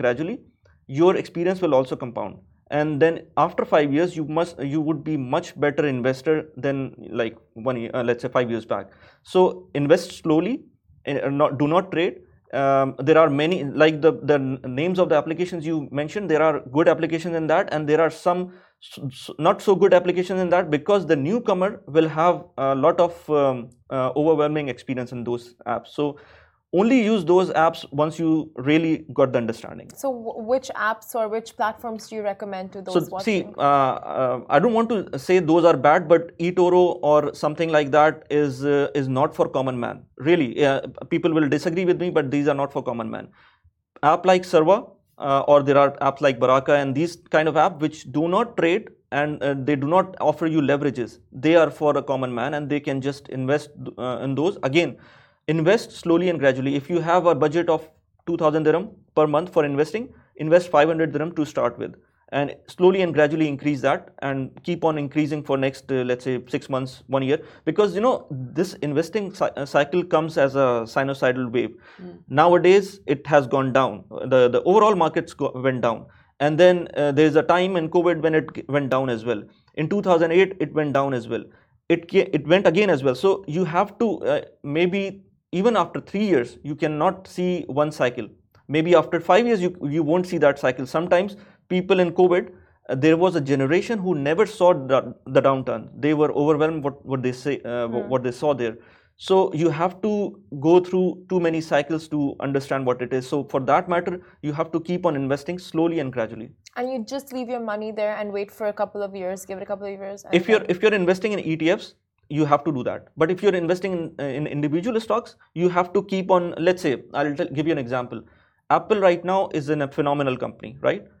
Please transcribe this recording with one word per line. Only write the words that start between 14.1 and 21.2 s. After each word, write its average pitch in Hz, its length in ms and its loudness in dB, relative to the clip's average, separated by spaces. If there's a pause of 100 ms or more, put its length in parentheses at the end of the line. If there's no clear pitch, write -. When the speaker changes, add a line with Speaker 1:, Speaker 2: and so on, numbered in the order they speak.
Speaker 1:
the 147 40 4
n-, 135 260 -2 (200)
names 180 180 -2
of 175 100 2
the 156 140 4
applications 165 480 -6
you 151 200 -4
mentioned, 151 440 -6
there 151 80 2
are 156 180 2 (160)
good 165 120 4
applications 165 520 0
in 160 60 -4
that, 175 260 0
and 151 160 -4
there 151 120 4
are 160 100 2
some 180 420 -2 (300)
s-, - 240 -20
s-, - 320 -14
not 190 240 2
so 202 120 4 (100)
good 185 100 6
applications 180 460 2
in 180 100 0
that, 180 200 0
because 160 360 0
the 160 100 2
newcomer 196 680 -2